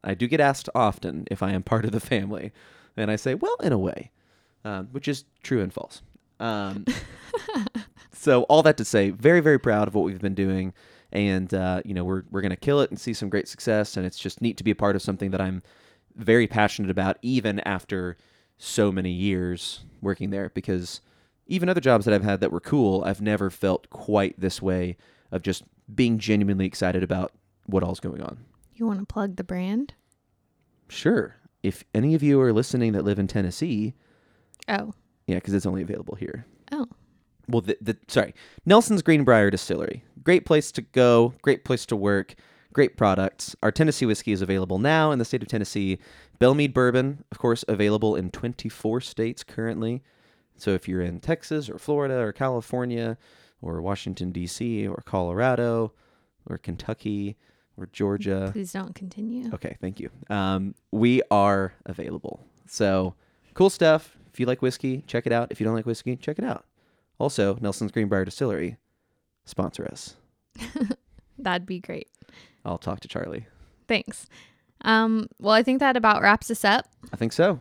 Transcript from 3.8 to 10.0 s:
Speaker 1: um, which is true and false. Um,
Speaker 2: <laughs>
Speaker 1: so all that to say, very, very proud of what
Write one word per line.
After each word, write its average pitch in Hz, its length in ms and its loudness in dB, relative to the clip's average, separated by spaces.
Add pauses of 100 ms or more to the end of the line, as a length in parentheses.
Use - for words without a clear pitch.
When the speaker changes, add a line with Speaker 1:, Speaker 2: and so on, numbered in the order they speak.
Speaker 1:
um, 101 260 -8
which 131 160 -8
is 135 180 -6 (180)
true 120 180 0
and 95 120 -2
false. - 280 -14 (380)
Um, 101 520 -4
Speaker 2:
<laughs> - 1200 -10
Speaker 1:
so 127 320 2
all 151 200 6
that 151 140 6
to 110 80 -4
say, 101 240 2
very, 127 300 4
very 147 200 4
proud 104 280 2
of 98 80 -8
what 92 100 4